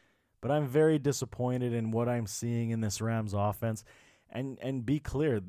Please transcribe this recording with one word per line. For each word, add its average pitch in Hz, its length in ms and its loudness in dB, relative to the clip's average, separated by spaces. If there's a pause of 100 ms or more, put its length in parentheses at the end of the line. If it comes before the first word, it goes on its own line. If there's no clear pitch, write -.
(420)
but 123 100 -2
I'm 147 160 2
very 156 320 6
disappointed 123 760 0
in 113 160 0
what 117 180 2
I'm 120 200 0
seeing 117 420 -2
in 113 120 0
this 107 200 -2
Rams 110 320 0
offense. 104 500 0 (500)
And, 131 280 -6
and 131 240 -4
be 147 160 0
clear, 135 480 0